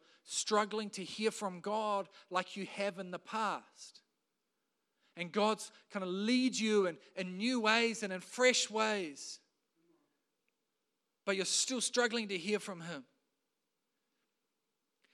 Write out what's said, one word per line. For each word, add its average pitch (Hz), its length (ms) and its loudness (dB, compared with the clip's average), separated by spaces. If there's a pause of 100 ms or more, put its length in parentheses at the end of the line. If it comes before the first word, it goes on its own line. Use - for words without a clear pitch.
(240)
struggling 214 640 0
to 190 140 -8
hear 214 260 -2
from 190 300 -4
God 202 480 -2 (240)
like 180 260 -2
you 196 80 -4
have 196 320 -4
in 185 140 -8
the 175 80 -6
past. - 800 -6 (1200)
And 175 120 -6
God's 160 420 0 (200)
kind 196 120 -4
of 185 60 -2
lead 226 480 2
you 208 300 4
in, 165 100 -4 (200)
in 185 200 -4
new 240 220 0
ways 226 420 4
and 190 120 -4
in 185 80 -6
fresh - 480 4
ways. 208 720 -2 (1900)
But 196 100 2
you're 190 80 0
still - 380 0
struggling 233 480 0
to 196 80 -2
hear 196 220 -2
from 180 200 -10
Him. 165 240 -10 (2000)